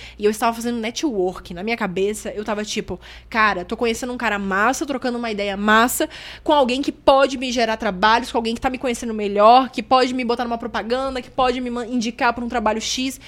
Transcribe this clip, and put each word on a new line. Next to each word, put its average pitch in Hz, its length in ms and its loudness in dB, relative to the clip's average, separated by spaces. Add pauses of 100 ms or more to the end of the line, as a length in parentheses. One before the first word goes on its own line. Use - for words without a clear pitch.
(180)
E 208 80 0
eu 208 60 6
estava 233 200 2
fazendo 233 280 -4
network. 214 760 -4
Na 175 80 -10
minha 226 160 -2
cabeça, 202 540 -2
eu 208 120 -8
tava 214 220 -4
tipo, 196 340 -6 (300)
"Cara, 202 340 2
tô 214 140 -6
conhecendo 233 340 -2
um 247 60 -6
cara 214 220 0
massa, 247 480 2
trocando 247 320 -4
uma 240 100 -4
ideia 202 260 -4
massa, 220 540 4 (340)
com - 80 2
alguém 269 300 4
que 285 100 -2
pode 269 460 0
me 254 140 -4
gerar 226 260 0
trabalhos, 220 540 2
com - 80 -2
alguém 233 160 -2
que 233 60 -10
tá 262 100 -2
me 254 80 -8
conhecendo 240 340 -4
melhor, 214 560 6
que 247 140 -4
pode 254 280 4
me 254 140 -2
botar 240 200 0
numa 233 120 -4
propaganda, 240 640 -4
que - 80 -18
pode 254 320 2
me 247 80 -4
ma-, 240 160 -4
indicar 240 480 0
pra 240 100 -6
um 240 60 -6
trabalho 220 320 0
X. 262 460 -4